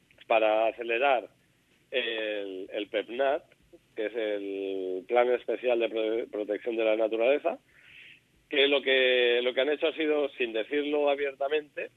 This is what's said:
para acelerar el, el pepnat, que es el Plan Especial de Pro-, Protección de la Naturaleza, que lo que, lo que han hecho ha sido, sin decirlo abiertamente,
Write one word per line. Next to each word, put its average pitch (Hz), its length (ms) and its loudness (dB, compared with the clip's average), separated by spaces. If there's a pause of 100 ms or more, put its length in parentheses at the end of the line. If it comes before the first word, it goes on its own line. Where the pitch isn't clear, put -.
(260)
para 110 400 4
acelerar 117 640 0 (640)
el, 107 800 -4
el 104 160 -6
pepnat, 127 540 -2 (540)
que 110 100 -2
es 107 80 -6
el 98 920 -4
Plan 120 240 4
Especial 120 480 0
de 113 80 0
Pro-, 110 420 -2
Protección 104 460 -4
de 113 80 0
la 110 120 2
Naturaleza, 117 600 0 (920)
que 139 200 2
lo 143 140 2
que, 127 600 4
lo 123 100 0
que 123 80 0
han 139 100 2
hecho 151 180 0
ha 139 60 -4
sido, 151 360 0
sin 117 220 -4
decirlo 147 580 0
abiertamente, 143 880 -4